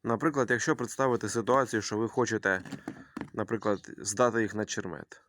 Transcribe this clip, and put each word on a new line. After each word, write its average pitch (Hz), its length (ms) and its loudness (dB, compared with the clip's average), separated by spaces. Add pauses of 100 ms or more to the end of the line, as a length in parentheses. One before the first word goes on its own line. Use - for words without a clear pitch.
Наприклад, 123 480 0
якщо 123 260 2
представити 120 520 0
ситуацію, 117 540 2
що - 140 -4
ви 110 120 0
хочете, 107 540 2 (720)
наприклад, 107 460 0 (200)
здати 117 440 2
їх 104 120 0
на 107 100 -2
чермет 87 640 -8